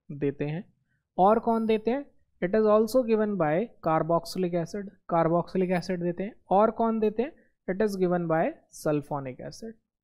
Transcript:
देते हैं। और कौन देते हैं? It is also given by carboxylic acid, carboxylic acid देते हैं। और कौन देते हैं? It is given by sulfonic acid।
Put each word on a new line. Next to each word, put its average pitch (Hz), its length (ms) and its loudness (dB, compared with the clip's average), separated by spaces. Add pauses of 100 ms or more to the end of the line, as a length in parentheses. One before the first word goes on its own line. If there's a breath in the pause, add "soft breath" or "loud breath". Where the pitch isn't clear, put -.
(120)
देते 143 320 -4
हैं। 156 280 -8 (460)
और 208 200 6
कौन 226 280 -2
देते 220 240 0
हैं? 285 220 -4 (320)
It 180 60 -2
is 214 160 2
also 220 440 4
given 214 200 2
by 175 360 0 (220)
carboxylic 165 680 0
acid, 190 340 -6 (260)
carboxylic 170 680 2
acid 180 200 -6
देते 175 220 -4
हैं। 214 100 -8 (180)
और 208 200 4
कौन 226 300 -2
देते 214 220 0
हैं? 302 100 -6 (380 soft breath)
It 190 120 -2
is 202 140 0
given 180 300 2
by 165 240 2 (360)
sulfonic 143 600 -4
acid। 226 240 -14 (300)